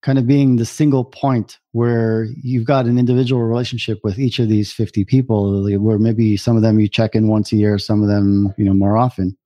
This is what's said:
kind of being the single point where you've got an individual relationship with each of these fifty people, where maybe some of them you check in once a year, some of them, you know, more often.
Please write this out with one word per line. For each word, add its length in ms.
kind 160
of 80
being 300
the 100
single 400
point 540
where 540
you've 240
got 200
an 120
individual 460
relationship 600
with 160
each 200
of 100
these 240
fifty 320
people, 580
where 200
maybe 360
some 200
of 80
them 160
you 80
check 280
in 120
once 240
a 40
year, 220
some 240
of 80
them, 480
you 80
know, 80
more 240
often. 480